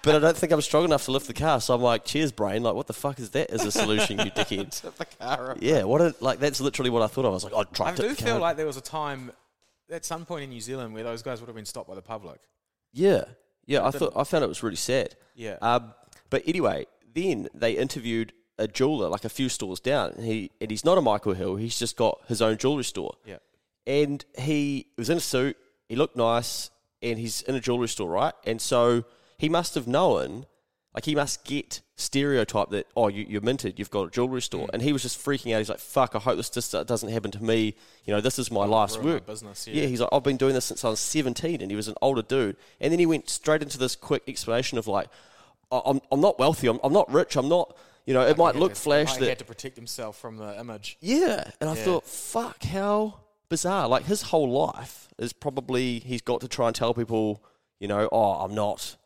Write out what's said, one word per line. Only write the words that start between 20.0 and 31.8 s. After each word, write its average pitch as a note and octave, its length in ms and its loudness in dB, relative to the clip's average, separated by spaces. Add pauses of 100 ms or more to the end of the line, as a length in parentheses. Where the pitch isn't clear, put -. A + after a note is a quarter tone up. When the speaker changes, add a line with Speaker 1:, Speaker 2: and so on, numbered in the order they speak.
Speaker 1:
and A2+ 80 -8
he, A2 240 -2 (100)
and A2 120 -6
he's G#2+ 120 -6
not F3 140 6
a F3+ 40 6
Michael G#2 320 2
Hill, F#2 240 -2
he's A2+ 200 -4
just A#2 180 -4
got A2+ 320 2
his A2+ 140 0
own A2 160 4
jewellery C3+ 260 0
store. - 300 -6 (120)
Speaker 2:
Yeah. G2+ 120 -14 (480)
Speaker 1:
And C#3+ 400 0 (140)
he C#3+ 480 0 (100)
was A2+ 120 -4
in E3+ 80 4
a E3 40 -2
suit, C3 340 0 (320)
he A#2 80 -6
looked C3 200 0
nice, A#2 560 0 (320)
and A#2 160 -2
he's A2+ 240 -6
in C3 100 -2
a C3 60 -2
jewellery A#2+ 300 0
store, F#2 200 -4
right? G#2+ 240 0 (100)
And A2+ 160 -2
so A#2+ 440 4 (340)
he D3+ 120 0
must E3+ 260 0
have B2+ 120 -4
known, A#2+ 600 2 (480)
like, A#2 100 -6
he D#3 100 0
must D3 300 -2
get - 360 -6 (140)